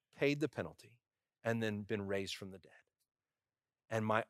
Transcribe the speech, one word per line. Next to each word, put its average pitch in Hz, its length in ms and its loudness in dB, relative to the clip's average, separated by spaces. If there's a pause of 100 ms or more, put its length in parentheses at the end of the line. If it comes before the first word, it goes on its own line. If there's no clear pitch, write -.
(160)
paid 143 240 2
the 147 100 2
penalty, - 480 -8 (460)
and 117 180 0
then 104 220 0
been 101 240 -2
raised 98 280 -2
from 95 160 -10
the 95 80 -14
dead. - 120 -20 (1200)
And 110 140 2
my 110 240 4